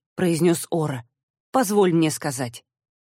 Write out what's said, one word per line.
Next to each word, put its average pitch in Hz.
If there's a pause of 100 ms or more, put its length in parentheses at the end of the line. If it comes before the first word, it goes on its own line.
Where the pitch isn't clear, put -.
(160)
произнес 170
Ора, 151 (480)
позволь 202
мне 160
сказать. 127 (360)